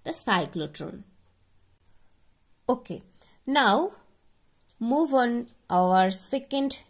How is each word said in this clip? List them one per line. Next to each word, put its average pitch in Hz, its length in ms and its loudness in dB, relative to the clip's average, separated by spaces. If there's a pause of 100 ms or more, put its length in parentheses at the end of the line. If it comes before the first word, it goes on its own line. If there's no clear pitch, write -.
the - 80 -10
cyclotron. 165 920 -6 (1600)
Okay, 240 360 -6 (420)
now 269 460 2 (880)
move 269 340 0
on 240 340 0 (220)
our 185 400 4
second 269 720 -4 (100)